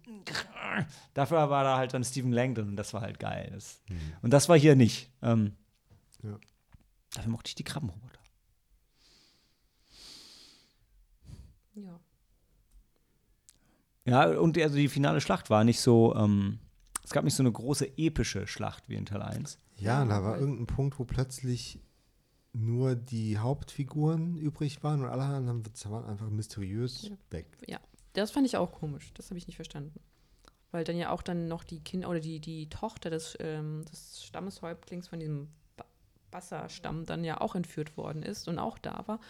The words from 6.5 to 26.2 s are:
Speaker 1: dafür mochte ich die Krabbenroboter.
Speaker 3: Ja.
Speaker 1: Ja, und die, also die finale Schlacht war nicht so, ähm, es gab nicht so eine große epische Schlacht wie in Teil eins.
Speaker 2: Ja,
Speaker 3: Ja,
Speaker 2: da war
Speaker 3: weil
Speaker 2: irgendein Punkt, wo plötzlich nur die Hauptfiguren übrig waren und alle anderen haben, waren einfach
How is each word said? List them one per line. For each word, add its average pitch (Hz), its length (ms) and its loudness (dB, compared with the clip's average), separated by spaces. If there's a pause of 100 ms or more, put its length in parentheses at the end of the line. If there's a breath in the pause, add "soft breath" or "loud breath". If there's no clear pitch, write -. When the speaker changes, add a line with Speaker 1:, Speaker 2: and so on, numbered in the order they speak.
Speaker 1:
dafür 110 180 -4
mochte - 160 -8
ich - 60 -10
die 147 100 -8
Krabbenroboter. 120 560 -8 (3500 loud breath)
Speaker 3:
Ja. 185 260 -16 (2000)
Speaker 1:
Ja, 131 240 8 (100)
und 165 180 4
die, 170 60 4
also 147 140 2
die 143 120 6
finale 143 320 2
Schlacht - 300 0
war 107 140 8
nicht 117 160 6
so, 117 360 8
ähm, 104 420 2 (460)
es - 60 -14
gab 147 140 2
nicht 147 100 2
so - 80 2
eine 123 100 6
große 131 460 -4
epische 120 480 0
Schlacht - 420 -8
wie 110 80 -6
in 98 100 -4
Teil 104 160 -6
eins. - 360 -8 (180)
Speaker 2:
Ja, 110 240 0
Speaker 3:
Ja, 135 40 2
Speaker 2:
da 104 180 2
war 107 100 0
Speaker 3:
weil 104 80 -4
Speaker 2:
irgendein 127 260 -2
Punkt, 139 320 -2
wo 123 60 -4
plötzlich 127 760 -4 (720)
nur 120 440 0
die 110 420 -2
Hauptfiguren 151 960 -2
übrig 151 460 -4
waren 151 200 0
und 123 60 -2
alle 123 140 -2
anderen 139 260 -2
haben, 117 140 -2 (300)
waren 113 120 -8
einfach 107 240 -8